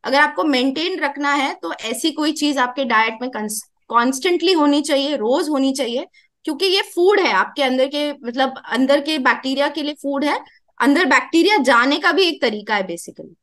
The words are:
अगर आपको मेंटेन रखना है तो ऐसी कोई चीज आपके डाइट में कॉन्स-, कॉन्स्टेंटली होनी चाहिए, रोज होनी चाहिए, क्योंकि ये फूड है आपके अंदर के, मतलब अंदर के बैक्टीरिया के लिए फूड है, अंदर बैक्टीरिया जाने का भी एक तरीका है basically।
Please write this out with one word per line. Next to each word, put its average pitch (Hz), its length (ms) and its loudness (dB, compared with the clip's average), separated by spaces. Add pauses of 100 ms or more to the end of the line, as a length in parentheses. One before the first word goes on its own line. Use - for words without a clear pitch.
अगर 262 160 2
आपको 294 240 2
मेंटेन 302 560 0
रखना 285 340 -2
है 285 200 -2
तो 165 180 -10
ऐसी 240 380 -6
कोई 302 220 -2
चीज 294 260 -2
आपके 254 260 -2
डाइट 226 360 0
में 254 100 -6
कॉन्स-, 214 320 -8 (260)
कॉन्स्टेंटली 311 640 2
होनी 294 300 2
चाहिए, 285 340 0
रोज 262 320 0
होनी 269 240 0
चाहिए, 269 340 -4 (380)
क्योंकि 330 220 -4
ये 392 160 2
फूड 392 380 2
है 262 120 2
आपके 202 300 0
अंदर 254 240 2
के, 294 260 -4
मतलब 262 540 -4
अंदर 262 340 2
के 302 180 -4
बैक्टीरिया 262 500 0
के 302 140 -6
लिए 294 120 -6
फूड 277 300 -4
है, 330 160 0 (400)
अंदर 285 240 4
बैक्टीरिया 339 520 2
जाने 262 420 4
का 349 140 2
भी 359 100 2
एक 330 200 0
तरीका 220 320 -2
है 190 120 -2
basically। 165 560 -12